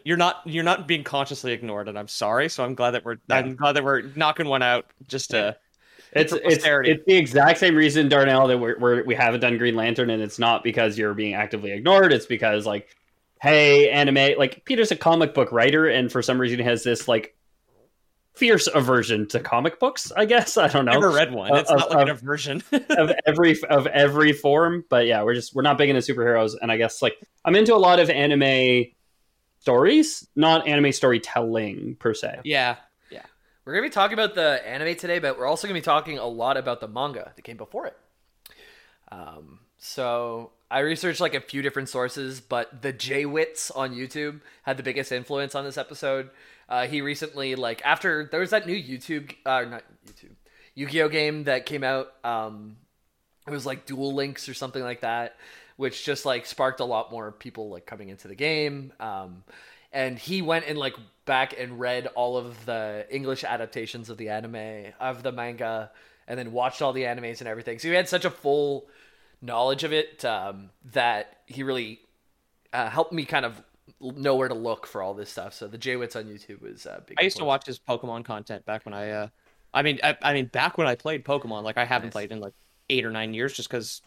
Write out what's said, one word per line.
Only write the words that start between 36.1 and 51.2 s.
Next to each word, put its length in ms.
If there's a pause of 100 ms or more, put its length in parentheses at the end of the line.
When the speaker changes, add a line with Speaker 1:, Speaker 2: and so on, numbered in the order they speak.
Speaker 3:
a 80
lot 300
about 240
the 80
manga 460
that 80
came 140
before 300
it. 100 (1120)
Um, 500 (180)
so 760 (180)
I 100
researched, 400
like, 140
a 60
few 220
different 260
sources, 520
but 420
the 100
J-Wits 800
on 240
YouTube 460 (200)
had 140
the 60
biggest 280
influence 440
on 100
this 140
episode. 520 (380)
Uh, 180
he 140
recently, 540
like, 320
after 440
there 100
was 100
that 160
new 100
YouTube, 580 (120)
uh, 160
not 200 (240)
YouTube, 280 (400)
Yu-Gi-Oh 340
game 360